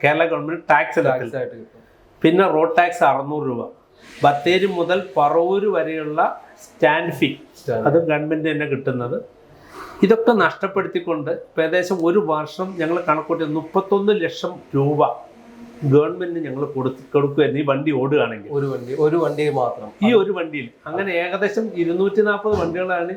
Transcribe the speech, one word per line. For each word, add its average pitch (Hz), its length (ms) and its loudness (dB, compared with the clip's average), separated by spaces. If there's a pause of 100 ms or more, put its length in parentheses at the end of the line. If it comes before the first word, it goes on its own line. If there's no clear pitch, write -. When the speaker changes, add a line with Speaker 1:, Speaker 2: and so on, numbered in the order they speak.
Speaker 1:
കേരള 156 200 4
ഗവൺമെന്റ് 160 460 -4
ടാക്സ് 156 280 2
ഇനത്തിൽ, 139 200 2
Speaker 2:
ടാക്സ് 123 180 -8
ആയിട്ട് 123 160 -6
കിട്ടും. 113 280 -20 (420)
Speaker 1:
പിന്നെ 180 260 4
റോഡ് 160 300 2
ടാക്സ് - 260 2
അറുന്നൂറ് 143 420 0
രൂപ, 117 240 -6 (540)
ബത്തേരി 175 420 2
മുതൽ 180 360 0 (140)
പറവൂര് 170 500 2
വരെയുള്ള 160 760 -2 (220)
സ്റ്റാൻഡ് 160 500 0
ഫീ, 139 220 0 (260)
Speaker 2:
സ്റ്റാൻഡ്. 117 260 -2
Speaker 1:
അത് 160 220 4
ഗവൺമെന്റ് 156 420 0
തന്നെ 147 160 -2
കിട്ടുന്നത്. 131 560 -4 (800)
ഇതൊക്കെ 226 300 6
നഷ്ടപ്പെടുത്തിക്കൊണ്ട് 175 960 0
ഇപ്പൊ - 320 -4
ഏകദേശം 175 440 0
ഒരു 175 120 4
വർഷം 156 600 -4
ഞങ്ങൾ 170 300 -2
കണക്കൂട്ടിയ 156 380 0
മുപ്പത്തൊന്ന് 190 760 0
ലക്ഷം 180 340 -4 (200)
രൂപ 143 520 2 (580)
ഗവൺമെന്റിന് 165 600 2
ഞങ്ങൾ 135 200 -6
കൊടുത്ത്, 131 480 -6
കൊടുക്കുമായിരുന്നു 143 500 2
ഈ - 40 -2
വണ്ടി 139 240 0
ഓടുകയാണെങ്കിൽ. 123 600 0
Speaker 2:
ഒരു 139 140 -2
വണ്ടി, 123 340 -6
ഒരു 156 160 4
വണ്ടി 151 320 0
മാത്രം. 135 600 -2
Speaker 1:
ഈ 247 40 4
ഒരു 202 200 4
വണ്ടിയിൽ 151 360 -6 (180)
അങ്ങനെ 185 240 -4
ഏകദേശം 190 640 -2
ഇരുന്നൂറ്റി 185 480 0
നാൽപത് 208 380 0
വണ്ടികളാണ് 175 560 -2